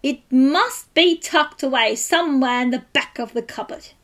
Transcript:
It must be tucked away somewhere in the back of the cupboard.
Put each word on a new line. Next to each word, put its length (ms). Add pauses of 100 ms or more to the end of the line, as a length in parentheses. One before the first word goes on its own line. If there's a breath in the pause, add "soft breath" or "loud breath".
It 180 (100)
must 640
be 240
tucked 440
away 340
somewhere 640
in 80
the 140 (100)
back 240
of 160
the 80
cupboard. 460 (160)